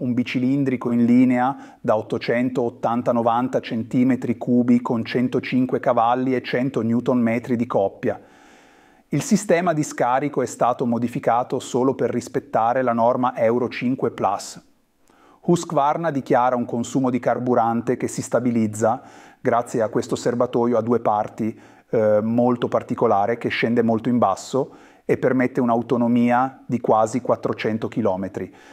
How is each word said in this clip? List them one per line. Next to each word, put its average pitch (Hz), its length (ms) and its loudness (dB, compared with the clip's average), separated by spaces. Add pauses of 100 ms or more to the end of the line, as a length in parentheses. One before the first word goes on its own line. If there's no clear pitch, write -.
un 123 100 -2
bicilindrico 127 800 -2
in 120 120 2
linea 127 760 2
da 113 160 2
ottocentoottanta 120 1120 -2
novanta 120 480 0
centimetri 123 800 0
cubi 123 420 4
con 117 240 -4
centocinque 123 760 -2
cavalli 123 560 2
e 120 60 -2
cento 131 380 -2
newton 120 380 0
metri 117 380 0
di 117 100 -2
coppia. 101 540 -2 (920)
Il 143 100 -2
sistema 180 500 2
di 151 100 0
scarico 139 580 -2
è 123 60 0
stato 123 400 0
modificato 120 720 -2
solo 127 380 0
per 117 140 -2
rispettare 120 720 -2
la 123 120 0
norma 123 440 2
Euro 117 320 2
cinque 123 440 -4
plus. - 560 -6 (760)
Husqvarna 160 720 0
dichiara 127 420 2
un 120 100 -2
consumo 123 460 -2
di 120 80 -2
carburante 120 800 0
che 120 100 -6
si 117 160 -6
stabilizza, 117 800 0 (380)
grazie 117 420 0
a 107 60 0
questo 120 260 -4
serbatoio 120 640 0
a - 20 2
due 113 200 2
parti, 110 580 -2 (300)
eh, 107 340 4
molto 120 460 2
particolare, 110 680 0
che 120 120 -4
scende 117 340 0
molto 113 260 0
in 120 100 0
basso 110 560 -2 (300)
e 131 140 0
permette 127 420 0
un'autonomia 120 1040 0
di 120 140 -4
quasi 113 420 2
quattrocento 113 680 -4
chilometri, 95 640 -4 (180)